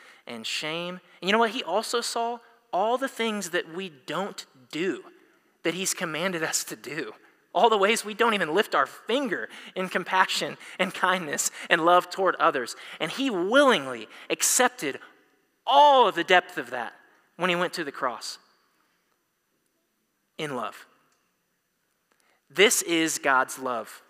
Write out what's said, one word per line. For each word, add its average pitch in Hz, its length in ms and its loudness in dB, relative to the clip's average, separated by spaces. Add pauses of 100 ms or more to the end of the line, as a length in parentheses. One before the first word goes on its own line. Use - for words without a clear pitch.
(260)
and 113 200 -12
shame. 175 540 -6 (200)
And 170 80 -4
you 196 40 4
know 220 60 6
what? 226 120 2
He 233 120 -8
also 220 380 -2
saw 233 380 -4 (340)
all 214 240 2
the 262 120 -2
things 208 420 -4
that 160 240 -4
we 185 180 -8 (140)
don't 190 400 -6 (240)
do 151 340 -4 (580)
that 170 120 -2
he's 185 200 -4
commanded 170 480 -4
us - 220 -4
to 156 120 -12
do, 135 360 -10 (420)
all 202 140 6
the 220 100 4
ways 208 260 2
we 214 100 -8
don't 226 200 2
even 165 200 -2
lift 202 200 2
our 139 120 2
finger 214 640 -4 (260)
in 185 140 -4
compassion 185 680 -2 (220)
and 185 160 -2
kindness 180 560 0 (180)
and 170 160 4
love 175 260 4
toward 185 260 0
others. 143 400 0 (220)
And 160 120 -4
he 269 200 -2
willingly 185 800 2 (220)
accepted - 680 0 (680)
all 269 420 8
of 175 60 0
the 165 100 0
depth 180 340 4
of 123 120 -8
that 120 240 -8 (420)
when 180 140 0
he 175 60 0
went 175 180 -2
to 170 100 -6
the 143 80 -10
cross - 460 -8 (2000)
in 147 180 -6
love. 107 300 -10 (1600)
This 196 340 4
is 160 360 0
God's 131 400 2
love 123 520 -8